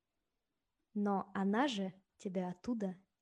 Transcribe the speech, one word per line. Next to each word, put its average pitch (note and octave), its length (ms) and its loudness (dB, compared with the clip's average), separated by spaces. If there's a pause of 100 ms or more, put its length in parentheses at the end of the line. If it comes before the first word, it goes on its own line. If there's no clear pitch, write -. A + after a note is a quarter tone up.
(920)
Но G3+ 400 2
она G3+ 360 2
же G3 260 -2 (240)
тебя F#3 320 -4
оттуда G3 460 -4 (240)